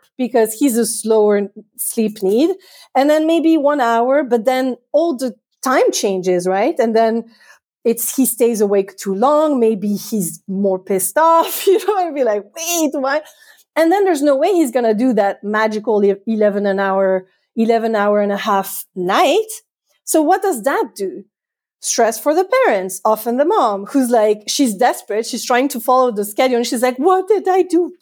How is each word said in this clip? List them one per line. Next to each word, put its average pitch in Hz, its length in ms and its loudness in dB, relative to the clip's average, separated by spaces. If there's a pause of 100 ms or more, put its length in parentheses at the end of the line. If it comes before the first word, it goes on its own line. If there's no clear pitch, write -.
(180)
because 226 340 0
he's 262 240 0
a 233 80 2
slower 208 640 0 (300)
sleep 220 440 -4
need. 254 340 2 (380)
And 269 140 2
then 311 180 2
maybe 320 300 2
one 294 240 0
hour, 240 420 2
but 233 220 -2
then 262 320 -2 (160)
all 320 240 0
the 247 180 -6 (280)
time 320 300 2
changes, 180 540 0
right? 208 320 0
And 233 160 2
then 226 300 0 (600)
it's, 233 300 -2
he 262 120 2
stays 233 340 0
awake 202 360 0
too 196 180 -8
long. 294 440 2
Maybe 208 380 0
he's 175 500 -6
more 190 320 -2
pissed 185 380 -4
off, 330 500 2
<laughs> - 0 -
you 370 200 4
know, 392 200 0
and 302 80 -6
be 277 100 0
like, 208 200 -2 (100)
"Wait, 330 380 -2
why?" 285 300 -2 (540)
And 330 140 2
then 403 140 2
there's 320 180 0
no 285 140 2
way 330 160 0
he's 320 180 2
gonna 233 240 0
do 247 200 0
that 196 280 0
magical 214 640 0
e-, 196 100 2 (120)
eleven 208 400 0
an 196 120 0
hour, 190 480 0 (300)
eleven 226 380 0
hour 208 260 2
and 202 120 0
a 202 40 -4
half 196 480 -4 (100)
night. 277 560 0 (540)
So - 160 0
what 370 220 2
does 330 220 -2
that 294 300 -2
do? 190 300 -10 (580)
Stress 226 380 -2
for 294 140 0
the 381 120 2 (200)
parents, 190 400 -2
often 220 320 0
the 294 80 2
mom, 233 400 0
who's 254 240 0
like, 214 360 2
she's 247 280 0
desperate. 226 500 -2
She's 226 220 -8
trying 254 220 2
to 254 120 -8
follow 254 300 2
the 208 160 -4
schedule. 254 320 0
And 240 80 -2
she's 233 160 -4
like, 254 160 0
"What 370 300 2
did 403 200 0
I 370 140 4
do 359 400 -2